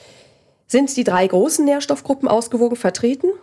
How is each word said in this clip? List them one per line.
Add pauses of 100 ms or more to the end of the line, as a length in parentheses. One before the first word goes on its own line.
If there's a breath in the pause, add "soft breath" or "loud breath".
(680 soft breath)
Sind
die
drei
großen
Nährstoffgruppen
ausgewogen
vertreten? (140)